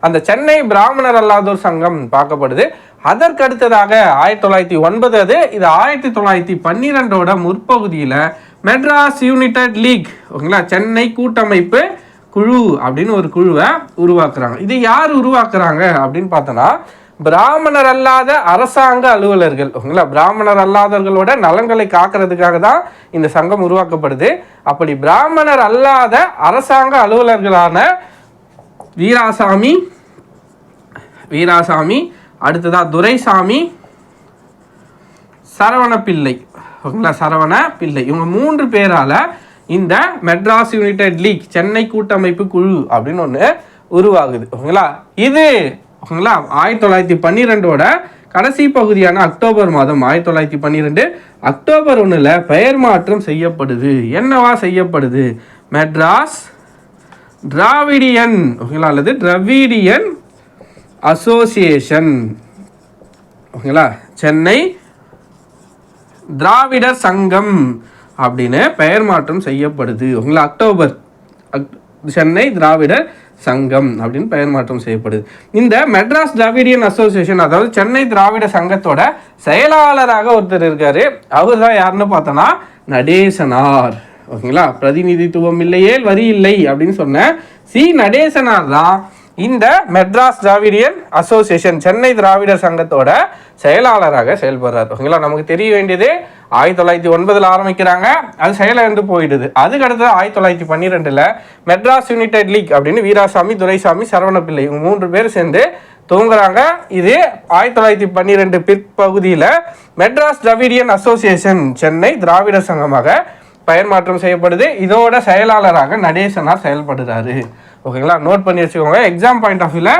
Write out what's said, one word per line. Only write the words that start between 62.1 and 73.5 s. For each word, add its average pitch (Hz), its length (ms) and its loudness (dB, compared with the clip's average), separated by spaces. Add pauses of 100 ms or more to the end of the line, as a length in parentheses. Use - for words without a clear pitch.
ஓகேங்களா, 139 300 0 (380)
சென்னை 160 340 2 (1800)
திராவிடர் 254 640 0
சங்கம் 196 500 0 (720)
அப்படின்னு 123 360 -2 (180)
பெயர் 185 320 0
மாற்றம் 160 340 -4
செய்யப்படுது. 135 600 -6 (100)
ஓகேங்களா, 147 320 0
அக்டோபர், 185 420 0 (640)
அக்-, 139 180 -12 (400)
சென்னை 170 300 2 (120)
திராவிடர் 160 480 2 (400)
சங்கம் 135 440 -2 (140)